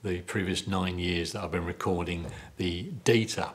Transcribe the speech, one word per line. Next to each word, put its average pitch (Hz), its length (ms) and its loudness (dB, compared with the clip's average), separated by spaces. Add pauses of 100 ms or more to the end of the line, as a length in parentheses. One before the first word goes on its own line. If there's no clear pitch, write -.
the 90 200 -2
previous 95 440 0
nine 92 320 0
years 87 340 0
that 101 120 -4
I've 80 80 -4
been 85 140 0
recording 87 600 0 (300)
the 87 280 0 (200)
data. 110 500 4